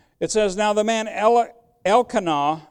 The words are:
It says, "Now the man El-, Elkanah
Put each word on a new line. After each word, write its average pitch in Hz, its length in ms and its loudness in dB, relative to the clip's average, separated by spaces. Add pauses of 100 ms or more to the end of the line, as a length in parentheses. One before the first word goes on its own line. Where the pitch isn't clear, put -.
(200)
It 165 100 -4
says, 208 280 0
"Now 208 160 0
the 214 100 0
man 220 240 -2
El-, 214 400 2 (380)
Elkanah 165 840 0